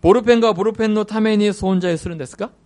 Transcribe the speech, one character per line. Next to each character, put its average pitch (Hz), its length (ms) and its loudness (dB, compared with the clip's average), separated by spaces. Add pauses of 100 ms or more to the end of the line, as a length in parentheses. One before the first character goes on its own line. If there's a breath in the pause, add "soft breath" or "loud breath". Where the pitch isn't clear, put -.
ボ 165 100 4
ー - 20 6
ル 240 100 2
ペ 240 120 4
ン 233 40 2
が 226 140 2
ボ 175 80 -4
ー 202 40 0
ル 220 80 0
ペ 220 140 -2
ン 214 80 0
の 214 100 -2
た 214 140 -6
め 214 180 2
に 208 120 2
存 190 300 -2
在 175 180 -2
す 180 120 -8
る 170 60 -10
ん - 20 -12
で 143 80 -10
す - 100 -18
か？ 220 140 -10 (160)